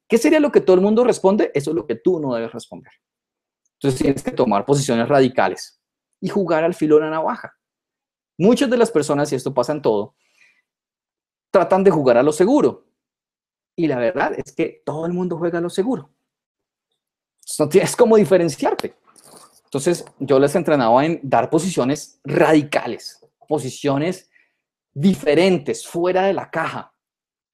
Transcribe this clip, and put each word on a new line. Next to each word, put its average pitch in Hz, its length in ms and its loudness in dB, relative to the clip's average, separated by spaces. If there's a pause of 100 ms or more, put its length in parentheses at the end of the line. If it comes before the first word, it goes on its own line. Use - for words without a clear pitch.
¿Qué 233 100 0
sería 311 220 2
lo 294 120 0
que 196 100 4
todo 185 140 4
el 185 60 4
mundo 214 220 2
responde? 208 500 0
Eso 147 160 -4
es 160 60 -4
lo 107 100 -6
que 110 100 -6
tú 180 240 0
no 135 140 -4
debes 113 180 -6
responder. 90 400 -18 (800)
Entonces 139 280 -2
tienes 139 220 0
que 254 80 -6
tomar 104 340 0
posiciones 127 420 0
radicales 120 720 0 (400)
y 185 100 -6
jugar 165 340 -2
al 165 100 0
filo 151 220 2
de 151 80 6
la 156 80 -6
navaja. 165 440 -8 (800)
Muchas 226 320 2
de 240 80 0
las 233 120 4
personas, 147 420 -2
y 139 40 -4
esto 131 180 -6
pasa 123 200 -2
en 147 80 -8
todo, 110 340 -2 (1400)
tratan 185 320 2
de 196 80 4
jugar 131 260 2
a 123 60 4
lo 151 80 2
seguro. 190 540 2 (920)
Y 165 100 -2
la 135 100 -2
verdad 123 400 -2
es - 160 -12
que - 320 -6
todo 151 200 -6
el 175 80 -4
mundo 180 240 -4
juega 170 220 -4
a - 20 -4
lo 170 80 -6
seguro. 196 400 -6 (1300)
Entonces, - 240 -16
no 147 100 0
tienes 170 260 2
cómo 220 200 4
diferenciarte. 170 800 0 (720)
Entonces, 165 400 -4 (140)
yo 135 200 2
les 143 160 2
entrenaba 139 500 2
en 165 160 -2
dar 127 280 0
posiciones 156 720 -4
radicales, 147 1040 0 (220)
posiciones 139 840 -6 (640)
diferentes, 160 920 0
fuera 180 380 -2
de 196 100 0
la 127 160 -8
caja. 139 440 -8 (600)